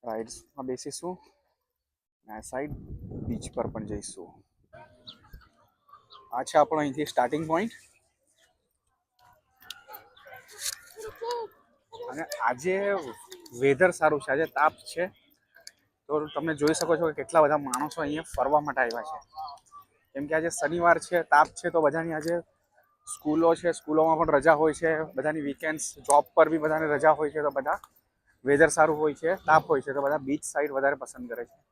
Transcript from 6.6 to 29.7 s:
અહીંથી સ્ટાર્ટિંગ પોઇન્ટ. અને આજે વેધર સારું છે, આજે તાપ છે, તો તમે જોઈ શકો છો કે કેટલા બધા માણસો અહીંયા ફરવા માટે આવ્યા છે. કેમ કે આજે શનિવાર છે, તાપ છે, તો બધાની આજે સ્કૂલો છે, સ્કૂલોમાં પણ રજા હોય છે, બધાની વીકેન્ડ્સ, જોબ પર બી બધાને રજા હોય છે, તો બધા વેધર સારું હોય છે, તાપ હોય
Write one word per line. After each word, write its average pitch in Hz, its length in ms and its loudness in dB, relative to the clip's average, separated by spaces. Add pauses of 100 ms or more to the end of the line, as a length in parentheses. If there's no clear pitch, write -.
અહીંથી 147 240 -2
સ્ટાર્ટિંગ 147 420 0
પોઇન્ટ. 175 260 -2 (4000)
અને 143 120 -10 (200)
આજે 131 340 -2 (840)
વેધર 139 300 4
સારું 151 300 0
છે, 139 100 -8
આજે 147 160 0
તાપ 151 280 0 (180)
છે, 170 120 -4 (1040)
તો 143 40 -4 (220)
તમે 160 200 -4
જોઈ 147 200 2
શકો 165 220 0
છો 170 100 -2
કે 151 140 -2
કેટલા 156 220 4
બધા 147 160 4
માણસો 143 440 -4
અહીંયા 151 320 -6
ફરવા 139 260 2
માટે 143 200 -4
આવ્યા 117 300 -2
છે. - 80 -10 (920)
કેમ 139 140 -8
કે 156 80 -4
આજે 160 160 0
શનિવાર 165 480 4
છે, 170 240 -2
તાપ 151 260 6
છે, - 220 -6
તો 165 120 2
બધાની 160 300 2
આજે 156 220 -4 (800)
સ્કૂલો 165 400 4
છે, 165 180 -2
સ્કૂલોમાં 156 460 2
પણ 160 180 2
રજા 147 240 6
હોય 156 140 2
છે, 160 160 -2 (240)
બધાની 151 260 -4
વીકેન્ડ્સ, 151 440 -6 (140)
જોબ 143 260 4 (100)
પર 160 140 8
બી 160 100 0
બધાને 156 280 0
રજા 151 320 4
હોય 151 120 -2
છે, 151 120 -6
તો 147 80 0
બધા 143 280 -2 (680)
વેધર 143 240 6
સારું 156 300 4
હોય 151 160 0
છે, 160 220 -4
તાપ 156 320 4
હોય 156 120 2